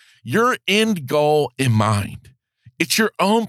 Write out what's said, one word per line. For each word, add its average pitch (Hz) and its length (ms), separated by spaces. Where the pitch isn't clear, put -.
your 220 420
end 202 420
goal 151 500
in 131 160
mind. 104 560
It's - 180
your 220 220
own 214 300